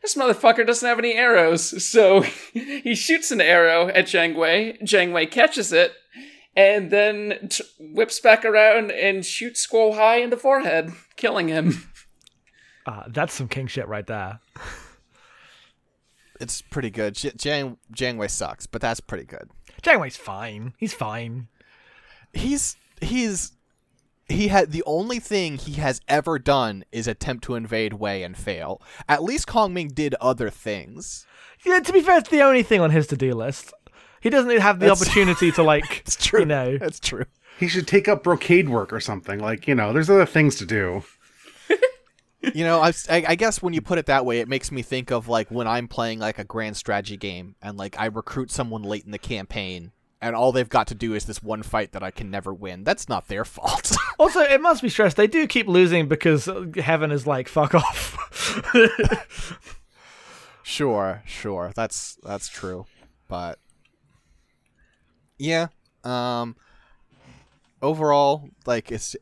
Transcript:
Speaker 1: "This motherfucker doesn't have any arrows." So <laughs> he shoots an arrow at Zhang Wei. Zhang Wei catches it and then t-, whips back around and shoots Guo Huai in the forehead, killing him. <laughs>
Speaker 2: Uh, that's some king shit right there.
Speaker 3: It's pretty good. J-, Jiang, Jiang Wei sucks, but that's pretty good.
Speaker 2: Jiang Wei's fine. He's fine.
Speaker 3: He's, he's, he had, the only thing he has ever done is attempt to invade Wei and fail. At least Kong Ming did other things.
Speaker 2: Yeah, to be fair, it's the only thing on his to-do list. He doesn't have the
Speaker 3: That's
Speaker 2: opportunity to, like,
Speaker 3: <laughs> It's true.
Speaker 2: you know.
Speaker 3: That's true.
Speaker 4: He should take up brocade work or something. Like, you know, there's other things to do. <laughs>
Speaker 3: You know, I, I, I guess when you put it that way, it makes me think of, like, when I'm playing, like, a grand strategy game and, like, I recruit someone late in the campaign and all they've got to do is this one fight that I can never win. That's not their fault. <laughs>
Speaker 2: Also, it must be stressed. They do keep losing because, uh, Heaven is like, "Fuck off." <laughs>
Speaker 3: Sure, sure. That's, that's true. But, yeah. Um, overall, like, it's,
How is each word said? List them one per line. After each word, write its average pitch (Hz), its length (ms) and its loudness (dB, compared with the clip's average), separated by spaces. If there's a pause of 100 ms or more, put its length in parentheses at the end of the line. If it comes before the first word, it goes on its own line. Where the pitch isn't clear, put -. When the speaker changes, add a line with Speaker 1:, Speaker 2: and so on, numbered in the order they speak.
Speaker 1:
"This 415 140 -4
motherfucker 233 500 4
doesn't 240 220 0
have 233 100 0
any 233 140 0
arrows." 185 720 2
So 196 360 8
<laughs> - 300 -8
he 262 440 -6
shoots 320 340 0
an 233 100 -2
arrow 170 460 6
at 185 200 2
Zhang 165 280 0
Wei. 175 480 0
Zhang 185 300 2
Wei 165 140 0
catches 247 460 2
it 170 200 4 (640)
and 196 340 6
then 208 580 0
t-, - 160 -6 (140)
whips 208 420 -2
back 220 240 8
around 214 460 6
and 190 340 0
shoots - 420 -6
Guo 220 280 2
Huai 226 280 4
in 247 80 -4
the 247 60 0
forehead, 170 560 0 (240)
killing 202 320 -2
him. 160 400 0
<laughs> - 40 -20 (920)
Speaker 2:
Uh, 104 220 -12
that's 151 260 -6
some 131 140 -8
king 131 220 -8
shit 127 180 -8
right 104 220 -10
there. 107 320 -10 (2000)
Speaker 3:
It's - 220 -10
pretty 123 280 -6
good. 104 240 -4
J-, 143 160 -6
Jiang, 143 460 -6 (180)
Jiang 123 220 -4
Wei 104 100 -4
sucks, - 400 -8
but 113 140 -10
that's 117 180 -4
pretty - 260 -12
good. - 240 -18 (360)
Speaker 2:
Jiang 294 160 0
Wei's 135 160 -10
fine. 107 640 -14
He's 220 140 -8
fine. 117 540 -10 (840)
Speaker 3:
He's, - 420 -4 (260)
he's, 214 520 -4 (760)
he 202 200 0
had, 180 240 2
the 165 120 -4
only 214 360 -4
thing 170 380 -4
he 147 160 -12
has 139 340 -2
ever 147 320 0
done 120 500 0
is 113 160 -6
attempt 117 380 -6
to 123 100 -6
invade 110 380 -4
Wei 101 320 -6
and 90 120 -12
fail. 85 460 -8 (260)
At 147 140 4
least 220 240 -4
Kong 208 260 0
Ming 170 220 -6
did 143 260 -2
other 123 300 0
things. - 720 -12 (400)
Speaker 2:
Yeah, 359 140 4
to 349 140 -2
be 381 80 8
fair, 349 180 6
it's - 120 0
the 294 120 6
only 262 220 6
thing 208 160 2
on 156 100 4
his 156 160 4
to-do 131 280 -2
list. 117 380 -10 (480)
He 226 80 0
doesn't 247 300 4
have 202 220 4
the 202 60 6
Speaker 3:
That's 196 160 6
Speaker 2:
opportunity 180 500 4
to, 170 100 2
like, 151 380 2
Speaker 3:
<laughs> - 40 -20
It's - 120 -6
true. - 240 2
Speaker 2:
you 165 60 4
know. 135 320 -2
Speaker 3:
That's 139 200 -6
true. 123 280 -6 (340)
Speaker 4:
He 175 80 0
should 175 180 -2
take 196 220 4
up 208 160 0
brocade 175 440 4
work 113 240 -2
or 110 60 -6
something. 101 400 -8
Like, 107 300 -6
you 139 80 2
know, 107 160 0
there's 156 180 0
other 196 160 8
things 151 300 2
to 98 100 -10
do. 95 380 -4 (640)
<laughs> - 160 2 (680)
Speaker 3:
You 160 100 -2
know, 165 160 4
I, 160 80 4 (200)
I, 165 200 2
I 170 80 2
guess 214 260 -2
when 180 100 -2
you 160 80 -2
put 175 180 -2
it 151 80 -4
that 135 200 2
way, 120 140 0
it 123 80 -6
makes 135 240 -6
me 127 100 -8
think 127 300 -6
of, 117 160 -4
like, 113 240 -2
when 117 160 -4
I'm 120 180 -2
playing, 113 320 -6
like, 107 220 -6
a 101 40 -10
grand 107 320 -8
strategy 101 400 -6
game 95 460 -12
and, 101 160 -12
like, 98 180 -12
I 110 100 -4
recruit 113 440 -8
someone 113 320 -8
late 104 220 -8
in 104 80 -16
the 104 60 -12
campaign 95 760 -10 (280)
and 113 140 -6
all 123 160 2
they've 123 180 -2
got 113 200 0
to 110 80 -10
do 110 180 -6
is 104 100 -6
this - 160 -12
one 107 220 -8
fight 107 300 -6
that 95 100 -12
I 95 80 -8
can 98 220 -14
never 98 200 -10
win. 92 300 -14
That's 180 260 -4
not 104 200 -6
their 107 160 -6
fault. - 480 -6 (140)
<laughs> - 120 -12
Speaker 2:
Also, 330 220 4
it 277 200 4
must 320 220 2
be 247 60 -2
stressed. 196 280 2
They 208 120 4
do 311 180 2
keep 226 220 -2
losing 175 400 4
because, 156 400 2
uh, 190 160 -8 (120)
Heaven 156 360 0
is 139 160 -4
like, 131 180 -2
"Fuck 147 300 0
off." - 420 -2 (560)
<laughs> - 840 2 (1080)
Speaker 3:
Sure, 107 600 -2
sure. 90 520 -10
That's, - 480 -8
that's 101 240 -10
true. 92 380 -12 (420)
But, 87 300 -10 (1800)
yeah. 165 300 -2 (360)
Um, 120 520 -6 (1200)
overall, 147 680 0 (180)
like, 120 260 -2
it's, - 300 -10